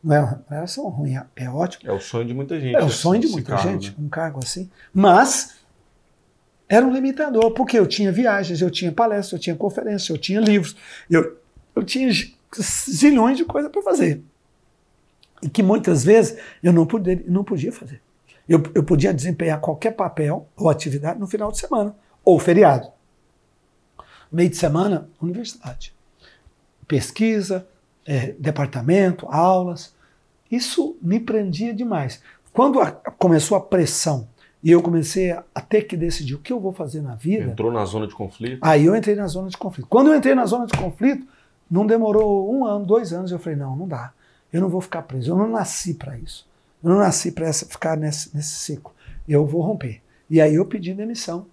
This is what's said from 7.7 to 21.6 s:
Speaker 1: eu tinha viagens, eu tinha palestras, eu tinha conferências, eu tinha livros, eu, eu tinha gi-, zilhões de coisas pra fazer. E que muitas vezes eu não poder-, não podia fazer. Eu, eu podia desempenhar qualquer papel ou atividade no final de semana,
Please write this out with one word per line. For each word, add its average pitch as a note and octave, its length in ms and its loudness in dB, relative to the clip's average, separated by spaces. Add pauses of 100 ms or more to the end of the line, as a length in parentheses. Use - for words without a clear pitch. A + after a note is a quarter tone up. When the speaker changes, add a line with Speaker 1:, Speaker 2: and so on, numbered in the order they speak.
Speaker 1:
eu G3 80 6
tinha G3+ 260 0
viagens, G3 500 0
eu F3+ 100 0
tinha F3 200 -4
palestras, G3+ 420 -2
eu E3 60 -8
tinha E3+ 160 -4
conferências, G3+ 540 -6
eu D#3+ 80 -4
tinha G3 220 -2
livros, G#3 360 2 (340)
eu, - 280 2 (380)
eu - 80 0
tinha C4 280 0
gi-, - 240 -4 (240)
zilhões B3+ 760 4
de E4+ 80 0
coisas D4 260 -4
pra G4+ 120 -4
fazer. F3 400 0 (1200)
E D#3 60 -4
que A3+ 120 -2
muitas F#3 420 2
vezes A3 360 4 (240)
eu F3 100 6
não E3 120 6
poder-, F#3 420 -2
não F#3 160 0
podia F3+ 280 -4
fazer. - 300 -18 (480)
Eu, D#3 140 6 (100)
eu D#3+ 100 2
podia E3+ 300 2
desempenhar D#3 460 -4
qualquer D#3+ 320 -4
papel E3+ 640 -4
ou E3+ 140 2
atividade D3 500 -2
no G3 80 -8
final G#3+ 240 -6
de - 80 -6
semana, G#3+ 360 -2 (280)